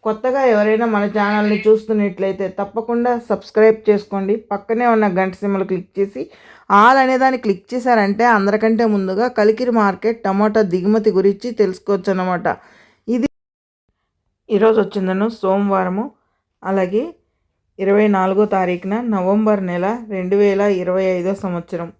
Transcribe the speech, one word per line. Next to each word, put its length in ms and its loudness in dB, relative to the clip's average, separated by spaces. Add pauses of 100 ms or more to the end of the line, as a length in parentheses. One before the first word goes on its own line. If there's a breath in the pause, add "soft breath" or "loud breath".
కొత్తగా 420 -2
ఎవరైనా 400 2
మన 220 0
ఛానల్ని 520 0
చూస్తున్నట్లయితే 880 0
తప్పకుండా 720 -4
సబ్స్క్రైబ్ 640 2
చేసుకోండి. 500 0 (120)
పక్కనే 420 -4
ఉన్న 220 2
గంట 260 -2
సింబల్ 320 -2
క్లిక్ 280 -6
చేసి 260 -4 (480 loud breath)
all 280 6
అనే 200 2
దాన్ని 240 2
క్లిక్ 260 -2
చేశారంటే 580 0
అందరికంటే 600 2
ముందుగా 420 0
కలికిరి 520 0
మార్కెట్ 440 0
టమాటా 380 0
దిగుమతి 500 0
గురించి 400 0
తెలుసుకోవచ్చు 600 -2
అన్నమాట. 360 -2 (600 soft breath)
ఇది 200 -2 (1200)
ఈరోజు 300 2
వచ్చిందను 500 -2
సోమవారము, 760 -2 (580)
అలాగే 400 -2 (760)
ఇరవై 280 2
నాలుగో 380 2
తారీఖున 500 -2 (200)
నవంబర్ 480 0
నెల 220 -4 (240)
రెండు 260 -4
వేల 260 2 (180)
ఇరవై 320 -2
ఐదో 240 -2
సంవత్సరం. 540 -8 (100)